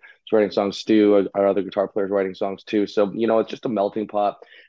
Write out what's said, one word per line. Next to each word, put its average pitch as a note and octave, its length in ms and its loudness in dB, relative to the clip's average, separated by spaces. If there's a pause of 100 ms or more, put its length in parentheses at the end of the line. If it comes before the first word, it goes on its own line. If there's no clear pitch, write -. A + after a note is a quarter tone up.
(260)
is - 60 -4
writing G#2+ 180 2
songs. G2+ 280 -2
Stu, G#2 560 4
our, G2+ 80 0
our G2 60 2
other G2 140 0
guitar G2 260 -4
player, G2 180 -4
is F#2 60 -10
writing F#2+ 220 -2
songs F#2+ 300 -8
too. G#2 220 0
So, G2 260 0
you A2+ 140 -2
know, A2+ 120 2
it's G#2+ 120 -2
just - 160 -14
a - 20 -2
melting G#2 400 -2
pot, G#2 300 -2 (300)